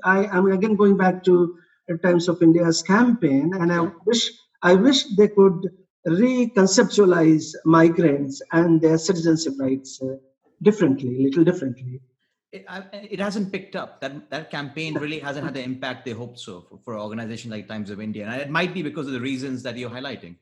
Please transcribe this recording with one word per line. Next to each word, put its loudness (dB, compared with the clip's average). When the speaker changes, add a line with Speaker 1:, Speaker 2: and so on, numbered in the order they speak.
Speaker 1:
I 2
am 2
again 0
going 4
back 0
to 2
the -6
Times 0
of 0
India's 4
campaign, 2
and 0
I 0
Speaker 2:
Sure. -2
Speaker 1:
wish, -2
I 6
wish 4
they 6
could 4
reconceptualize 4
migrants 4
and 4
their 4
citizenship -2
rights, -6
uh, -8
differently, 2
little 2
differently. -4
Speaker 2:
It, -18
I, -14
it -12
hasn't -6
picked -10
up. -14
That, -12
that -12
campaign -10
really -10
hasn't -10
had -8
the -10
impact -10
they -10
hoped -14
so -18
for, -20
for -12
organizations -12
like -14
Times -12
of -12
India. -10
And -10
it -10
might -4
be -8
because -10
of -10
the -6
reasons -8
that -12
you're -12
highlighting. -16